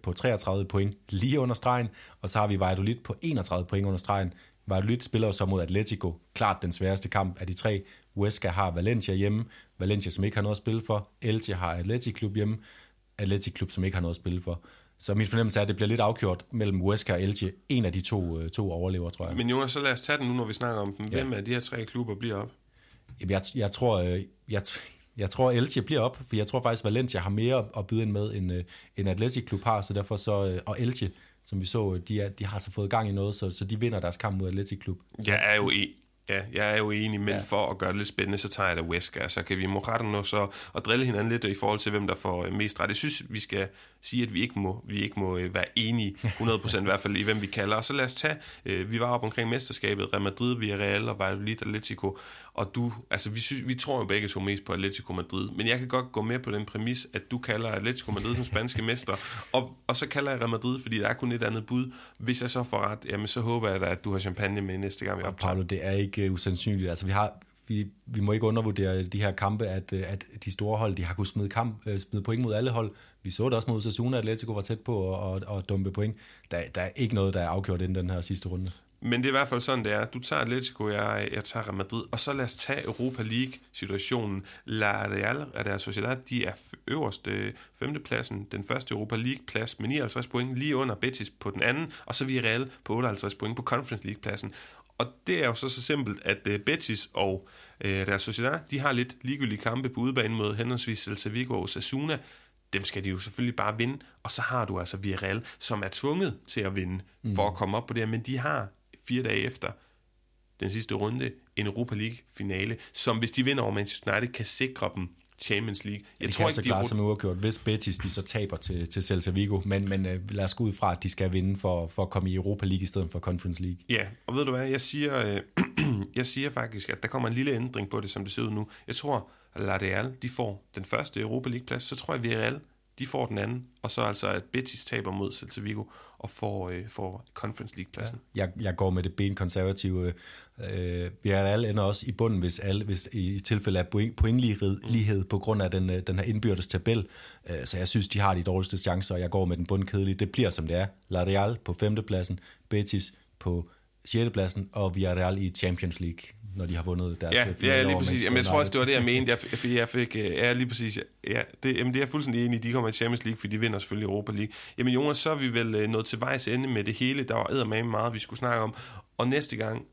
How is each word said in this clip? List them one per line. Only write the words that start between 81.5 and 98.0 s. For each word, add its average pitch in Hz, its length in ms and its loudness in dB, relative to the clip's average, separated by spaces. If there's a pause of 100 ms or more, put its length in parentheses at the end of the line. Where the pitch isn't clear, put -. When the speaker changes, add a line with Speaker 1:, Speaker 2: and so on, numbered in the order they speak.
Speaker 2:
Real 104 120 -6
Madrid. 98 260 -4 (100)
Og 120 80 0
så 143 120 0
lad 135 120 -2
os 117 120 0
tage - 280 -2
Europa 123 380 -4
League-situationen. 110 1200 -2 (220)
La 104 440 0
Real, 101 280 0 (200)
Real 101 240 -2
Sociedad, 107 360 -2 (140)
de 120 140 -2
er 90 80 -4
f-, - 200 -16 (140)
øverst, 127 400 -4
øh, 101 260 -4 (260)
femtepladsen, 113 760 -4
den 101 120 -6
første 123 280 -4
Europa 110 240 -2
League-plads 117 640 -4
med 107 80 -2
nioghalvtreds 123 380 -2
point, 123 320 -2
lige 143 180 2
under 127 180 2
Betis 123 360 -4
på - 200 -8
den 98 120 -2
anden, 156 300 0 (140)
og 117 80 -4
så 139 100 0
Villarreal 127 460 0 (140)
på 104 100 -2
otteoghalvtreds 107 400 0
point 110 220 -4
på 127 60 -6
Conference 120 440 -2
League-pladsen. 101 460 -6 (460)
Og 123 80 0 (200)
det 175 160 2
er 139 40 4
jo 117 80 2
så, 131 140 -4
så 123 140 -2
simpelt, 123 420 0
at, 104 140 2 (100)
øh, 104 120 2
Betis 135 540 0
og, 95 340 0 (320)
øh, 101 100 0 (180)